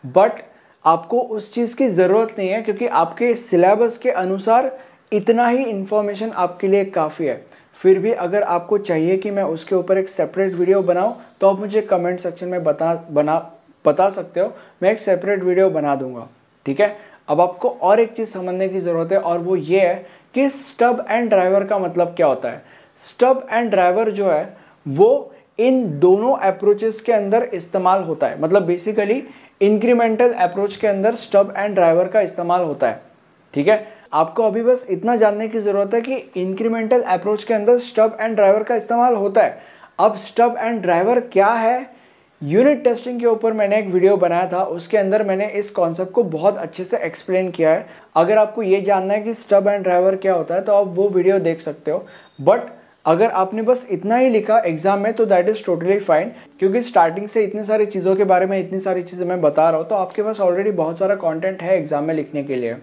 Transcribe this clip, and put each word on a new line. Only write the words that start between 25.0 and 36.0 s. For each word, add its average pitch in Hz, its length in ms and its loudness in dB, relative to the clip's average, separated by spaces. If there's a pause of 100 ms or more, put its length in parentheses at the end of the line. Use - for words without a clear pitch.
इन 254 260 2 (160)
दोनों 208 380 4
approaches 202 640 0
के 233 120 -2
अंदर 208 300 2 (120)
इस्तेमाल 185 480 0
होता 156 240 -2
है, 120 160 -6
मतलब 170 260 2
basically 208 520 -2 (420)
incremental 233 680 2
approach 196 440 -2
के 226 100 -4
अंदर 202 280 0
stub 202 420 0
and 202 220 -2
driver 170 340 4
का 220 80 4
इस्तेमाल 175 420 -2
होता 143 260 -2
है, 107 120 -4 (540)
ठीक 143 140 0
है। 214 180 2 (260)
आपको 160 300 0
अभी 220 200 0
बस 247 280 0
इतना 196 260 -2
जानने 214 320 2
की 220 120 -4
ज़रूरत 202 340 -2
है 233 60 2